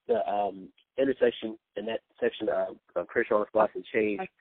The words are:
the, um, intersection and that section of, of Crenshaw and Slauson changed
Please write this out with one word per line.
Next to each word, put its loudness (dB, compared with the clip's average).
the, 0
um, -4
intersection 2
and -6
that -4
section -2
of, -2
of -2
Crenshaw 2
and -6
Slauson 2
changed 0